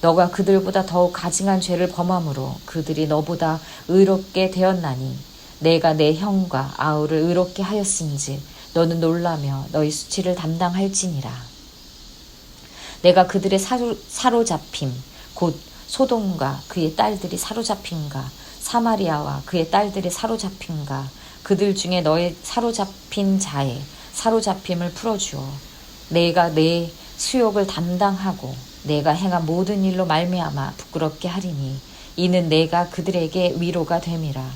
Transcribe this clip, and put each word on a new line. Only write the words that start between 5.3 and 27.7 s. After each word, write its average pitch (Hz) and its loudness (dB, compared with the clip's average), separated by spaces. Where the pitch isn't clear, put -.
내가 165 4
내 156 4
형과 175 0
아우를 151 0
의롭게 180 0
하였은즉 165 -4
너는 165 4
놀라며 160 0
너의 151 2
수치를 180 -4
담당할지니라. 175 -2
내가 180 8
그들의 190 0
사로-, 240 -2
사로잡힘, 226 0
곧 170 0
소돔과 185 0
그의 160 -2
딸들이 208 -2
사로잡힘과 156 -6
사마리아와 165 0
그의 165 0
딸들의 196 0
사로잡힘과 160 -6
그들 196 2
중에 180 -2
너의 170 2
사로잡힌 202 0
자의 139 -2
사로잡힘을 190 0
풀어주어 190 -4
내가 170 4
내 165 2
수욕을 208 2
담당하고 185 -2